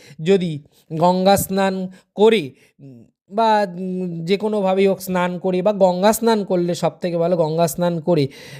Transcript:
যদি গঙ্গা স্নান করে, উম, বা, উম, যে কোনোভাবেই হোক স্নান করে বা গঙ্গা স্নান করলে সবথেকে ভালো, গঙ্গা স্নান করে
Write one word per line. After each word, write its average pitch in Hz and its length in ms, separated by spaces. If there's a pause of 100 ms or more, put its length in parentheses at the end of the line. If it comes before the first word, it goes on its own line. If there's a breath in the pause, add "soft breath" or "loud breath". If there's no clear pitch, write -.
(220 loud breath)
যদি 175 360 (340 soft breath)
গঙ্গা 185 440
স্নান 190 520 (260 loud breath)
করে, 202 360 (300 soft breath)
উম, 131 240 (260)
বা, 214 360 (120)
উম, 185 460
যে 190 120
কোনোভাবেই 196 500
হোক 190 160
স্নান 180 360
করে 185 240
বা 214 100
গঙ্গা 190 400
স্নান 220 320
করলে 175 300
সবথেকে 170 420
ভালো, 170 200
গঙ্গা 165 320
স্নান 175 320
করে 151 280 (320 loud breath)